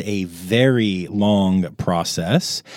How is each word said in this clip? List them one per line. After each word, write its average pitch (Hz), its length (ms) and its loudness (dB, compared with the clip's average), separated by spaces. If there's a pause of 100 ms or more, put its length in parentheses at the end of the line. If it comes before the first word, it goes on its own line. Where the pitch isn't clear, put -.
a 101 180 -2
very 98 840 0
long 98 680 2
process. 90 880 -2 (140)